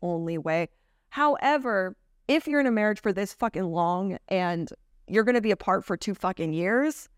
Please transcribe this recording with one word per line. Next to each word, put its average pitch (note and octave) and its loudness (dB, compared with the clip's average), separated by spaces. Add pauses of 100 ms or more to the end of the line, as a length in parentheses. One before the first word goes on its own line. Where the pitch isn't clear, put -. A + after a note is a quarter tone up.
only E3 -4
way. D#3+ 0 (400)
However, C4 0 (320)
if D#4 2
you're D4 2
in C4+ 4
a A#3+ 2
marriage G#3+ 2
for G3+ 0
this G3 -4
fucking G3+ -4
long F3 0 (120)
and F3 0 (380)
you're G#3+ 4
gonna B3 4
be G#3 2
apart F#3+ 0
for F3 -4
two G3 -6
fucking E3 -4
years A#3 0